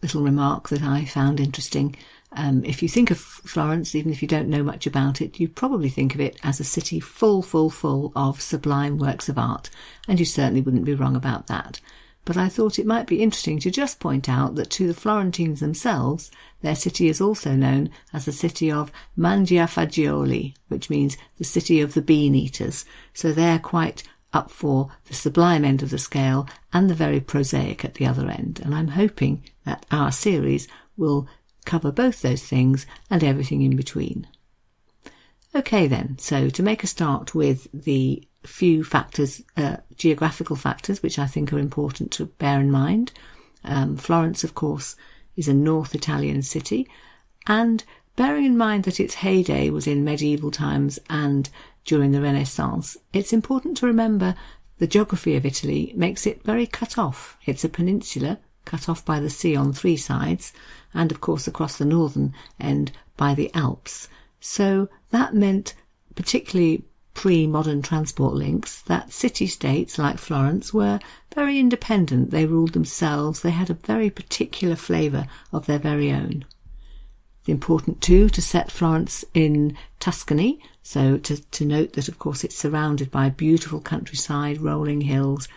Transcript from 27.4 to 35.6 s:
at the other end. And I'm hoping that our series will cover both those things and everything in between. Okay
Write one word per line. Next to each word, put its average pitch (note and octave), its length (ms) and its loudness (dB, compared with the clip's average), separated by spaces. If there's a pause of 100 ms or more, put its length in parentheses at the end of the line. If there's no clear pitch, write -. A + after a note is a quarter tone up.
at - 80 -8
the C3+ 100 -2
other B2+ 240 0
end. - 340 -6
And D3 120 -2
I'm D#3 140 0
hoping E3 560 0 (200)
that - 260 -6
our C#3 220 2
series C#3+ 560 0 (300)
will C#3+ 280 0 (380)
cover D#3+ 280 -2
both B3 300 2
those B2 200 0
things C3 440 2 (240)
and E3+ 120 4
everything C#3 380 0
in C3+ 160 4
between. - 500 -6 (1300)
Okay C4+ 320 4